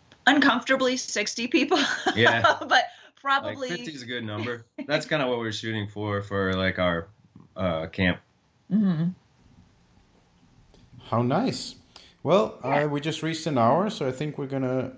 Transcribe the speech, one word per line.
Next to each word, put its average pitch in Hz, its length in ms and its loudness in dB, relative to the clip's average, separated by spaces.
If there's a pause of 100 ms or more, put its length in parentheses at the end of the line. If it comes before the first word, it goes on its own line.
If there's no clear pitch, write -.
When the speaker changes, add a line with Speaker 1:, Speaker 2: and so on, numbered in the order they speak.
(260)
Speaker 1:
Uncomfortably 254 720 4
sixty 226 520 -4
people. 339 300 2 (200)
<laughs> - 180 -2
Speaker 2:
Yeah. 226 260 4 (240)
Speaker 1:
But 254 200 4 (340)
probably 277 360 -2 (120)
Speaker 2:
Like, 214 120 -6
fifty 196 120 -10
is 131 120 -12
a - 20 -14
good 120 180 -6
number. 110 400 -6 (240)
That's 143 180 0
kinda 147 220 0
what 120 120 0
we're 113 120 -2
shooting 107 380 -4
for, 104 320 -2
for, 98 320 0
like, 92 260 0
our, 85 280 0 (500)
uh, 82 300 -2
camp. 92 320 0 (520)
Speaker 1:
Mm-hmm. 180 380 2 (2000)
Speaker 3:
How 117 120 0
nice. 156 540 -2 (480)
Well, 208 400 2
Speaker 1:
Yeah. 143 220 2
Speaker 3:
uh, - 20 0
we 143 140 -2
just 156 200 -4
reached 160 260 -4
an 143 100 0
hour, 147 320 4
so 143 180 -4
I 127 40 -2
think 147 260 -6
we're 143 100 -6
gonna, 131 500 -2